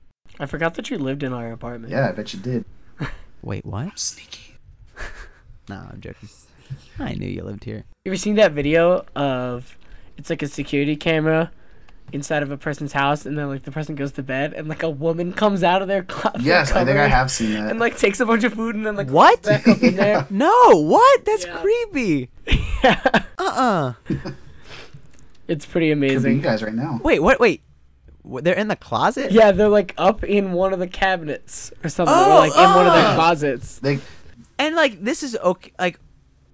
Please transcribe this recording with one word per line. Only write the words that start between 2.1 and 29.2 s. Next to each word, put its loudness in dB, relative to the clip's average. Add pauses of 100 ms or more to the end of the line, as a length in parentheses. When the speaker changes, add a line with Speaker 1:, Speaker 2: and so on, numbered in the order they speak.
Speaker 2:
bet -10
you -12
did. -6 (760)
Speaker 3:
Wait, -10
what? -10
Speaker 2:
I'm -12
sneaky. -14 (420)
Speaker 3:
<laughs> -18
No, -14 (140)
I'm -18
joking. -18 (720)
I -8
knew -10
you -10
lived -14
here. -12 (200)
Speaker 1:
You -6
ever -4
seen -2
that 4
video 0 (120)
of, -6 (400)
it's -12
like -6
a -4
security -2
camera 0 (640)
inside -4
of -8
a -8
person's -8
house, 0
and -8
then, -6
like, -10
the -14
person -8
goes -6
to -10
bed, -6
and, -10
like, -6
a -2
woman -4
comes 0
out 2
of -6
their -2
closet -6
Speaker 2:
Yes, 2
I 2
think 2
I 4
Speaker 1:
covers 2
Speaker 2:
have 2
seen -2
that. -4
Speaker 1:
and, -4
like, -2
takes 2
a 0
bunch 2
of -2
food -4
and -6
then, -2
like, -6
Speaker 3:
What? 6
Speaker 1:
back 0
up 6
in 4
Speaker 2:
<laughs> 2
Speaker 1:
there. 2
Speaker 3:
No, 2 (240)
what? 6
That's -2
Speaker 1:
Yeah. -12
Speaker 3:
creepy. -2 (160)
Speaker 1:
<laughs> 0
Yeah. 4 (380)
Speaker 3:
Uh-uh. 0 (1500)
Speaker 1:
It's -6
pretty 0
Speaker 2:
Could 0
be 2
Speaker 1:
amazing. 2
Speaker 2:
you -2
guys -2
right -6
now. -4
Speaker 3:
Wait, 2
what? 4
Wait. 2 (680)
Wh-, -10
they're 2
in -2
the -4
closet? -2